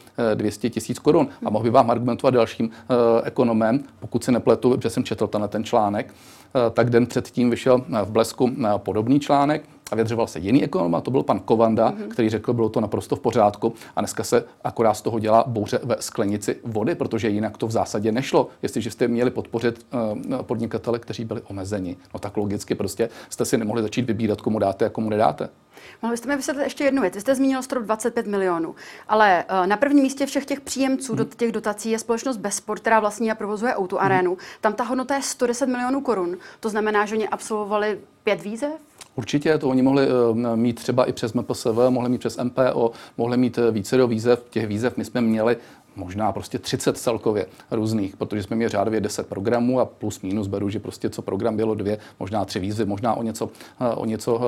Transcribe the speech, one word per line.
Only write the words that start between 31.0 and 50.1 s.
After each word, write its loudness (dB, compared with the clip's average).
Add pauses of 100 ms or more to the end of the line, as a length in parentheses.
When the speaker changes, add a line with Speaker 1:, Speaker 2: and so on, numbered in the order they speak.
Speaker 2:
do 0
Speaker 1:
Mhm. -6
Speaker 2:
těch 0
dotací -4
je 0
společnost -2
Bezsport, -6
která 4
vlastní 0
a -4
provozuje -4
O -2
two -2
Speaker 1:
Mhm. 2
Speaker 2:
Arenu. 2 (240)
Tam 2
ta -2
hodnota -2
je -2
sto -2
deset -2
milionů -2
korun. -2 (220)
To -6
znamená, 0
že -4
oni 0
absolvovali -2 (240)
pět 0
výzev? -4 (440)
Speaker 1:
Určitě, 2
to 0
oni 4
mohli, 6
eh, 2
mít 2
třeba 0
i 0
přes -4
M 0
P -4
S -6
V, 4
mohli 0
mít 0
přes -4
M -4
P 2
O, 2 (260)
mohli 0
mít, 2
eh, 4
vícero 4
výzev. 2
Těch -2
výzev -2
my -2
jsme -2
měli 2 (380)
možná -4
prostě -8
třicet -2
celkově 0 (260)
různých, 0
protože -4
jsme -6
měli 0
řádově 0
deset -4
programů 0
a 2
plus -8